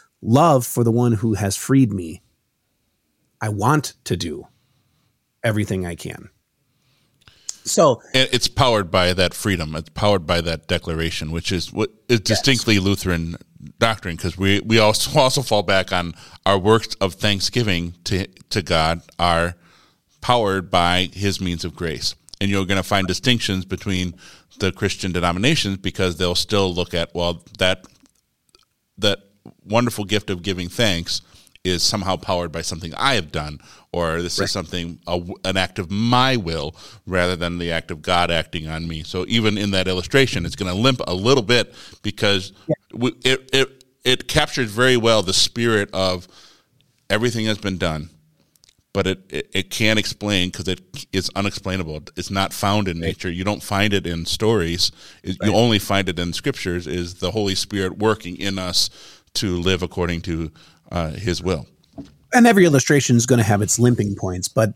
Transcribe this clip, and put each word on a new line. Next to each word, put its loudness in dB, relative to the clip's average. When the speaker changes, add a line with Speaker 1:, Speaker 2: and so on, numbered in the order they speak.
Speaker 1:
love 4
for -2
the 4
one 2
who 0
has -2
freed 2
me, -8
I -4
want 0
to -2
do -8
everything -2
I -6
can. -14
So 4
Speaker 2:
And 4
it's 0
powered 2
by 4
that 2
freedom. -2
It's -8
powered 0
by 2
that -6
declaration, -4
which -4
is -4
what -2
is 4
Speaker 1:
Yes. -6
Speaker 2:
distinctly 2
Lutheran -2
doctrine, -2
'cause -6
we, 2
we 4
also, 4
also 2
fall 0
back 0
on -4
our 4
works 2
of -2
thanksgiving -2
to, -2
to -2
God 0
are 2
powered 0
by 2
his -2
means -4
of -10
grace. -6
And 0
you're 0
gonna 0
find 0
distinctions -2
between -4
the 0
Christian -4
denominations, 0
because -2
they'll 0
still 0
look -4
at, -4
well, -4
that, 0
that 0
wonderful 0
gift -2
of -4
giving -6
thanks -2
is 0
somehow 0
powered -4
by -8
something -10
I 0
have -4
done, -8
or -2
this -6
Speaker 1:
Right. -2
Speaker 2:
is -4
something, -8
a -2
w-, -10
an -2
act -2
of -8
my 2
will -6
rather 0
than -4
the -4
act -6
of -10
God 2
acting -4
on -6
me. -8
So -6
even 0
in -2
that 0
illustration, 0
it's -6
gonna -4
limp 2
a -4
little 4
bit 2
because 0
Speaker 1:
Yeah. -2
Speaker 2:
w-, -4
it, 0
it, 0
it 0
captures 0
very 4
well 4
the -2
spirit 0
of -2
everything 0
has -2
been -6
done, -4
but 0
it, -2
it, -8
it -4
can't 2
explain -2
'cause -8
it -4
is -2
unexplainable. -4
It's -10
not -2
found 0
in -4
Speaker 1:
Right. -4
Speaker 2:
nature. -6
You -6
don't -4
find 0
it 0
in -6
stories. 0
It, -8
you 2
Speaker 1:
Right. 2
Speaker 2:
only 4
find 0
it -4
in -4
scriptures, -4
is -6
the -4
Holy 0
Spirit -4
working 0
in -4
us 0
to -2
live 0
according -4
to, -4
uh, -4
his -4
will. -2
Speaker 1:
And 8
every 8
illustration 4
is 4
gonna 4
have 4
its 0
limping 4
points, -6
but, 0